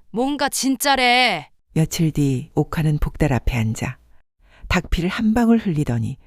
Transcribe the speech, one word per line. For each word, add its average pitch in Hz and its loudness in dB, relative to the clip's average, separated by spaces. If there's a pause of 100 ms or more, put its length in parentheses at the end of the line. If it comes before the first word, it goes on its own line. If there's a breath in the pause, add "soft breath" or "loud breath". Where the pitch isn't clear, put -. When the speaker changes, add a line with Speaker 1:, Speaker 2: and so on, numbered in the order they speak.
(100)
Speaker 1:
뭔가 269 -2
진짜래. 254 0 (240)
Speaker 2:
며칠 160 0
뒤 139 0
옥화는 156 0
복달 - 0
앞에 123 0
앉아 110 -4 (680 soft breath)
닭피를 175 0
한 220 0
방울 233 4
흘리더니 139 -2